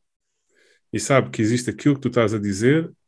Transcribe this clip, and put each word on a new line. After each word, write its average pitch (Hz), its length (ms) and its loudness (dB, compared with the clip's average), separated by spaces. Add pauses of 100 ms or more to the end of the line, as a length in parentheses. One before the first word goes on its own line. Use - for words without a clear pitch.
(920)
e 107 80 -4
sabe 131 300 2
que - 120 -4
existe 113 280 0
aquilo 139 260 0
que 135 60 -8
tu 123 60 -2
estás 113 260 0
a 110 60 -2
dizer 117 520 0 (160)